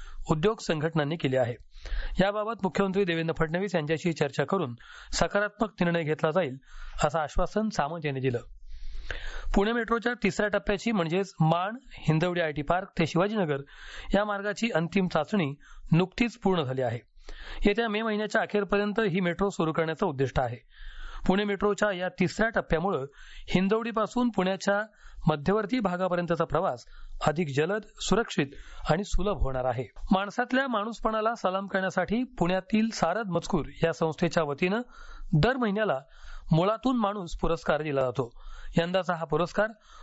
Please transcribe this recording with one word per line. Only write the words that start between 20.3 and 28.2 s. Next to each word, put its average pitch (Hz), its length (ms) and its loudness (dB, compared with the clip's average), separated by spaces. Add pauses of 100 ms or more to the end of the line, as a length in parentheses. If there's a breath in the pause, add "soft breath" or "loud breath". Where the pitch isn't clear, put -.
आहे. 123 160 -2 (720 loud breath)
पुणे 196 180 4
मेट्रोच्या 202 480 2
या 180 160 -2
तिसऱ्या 226 420 2
टप्प्यामुळं 170 540 0 (500 loud breath)
हिंजवडीपासून 220 760 2
पुण्याच्या 196 520 2 (460 soft breath)
मध्यवर्ती 190 520 2
भागापर्यंतचा 175 640 0
प्रवास 151 400 0 (420 soft breath)
अधिक 151 300 2
जलद, 180 240 2 (200)
सुरक्षित 190 460 2 (440 loud breath)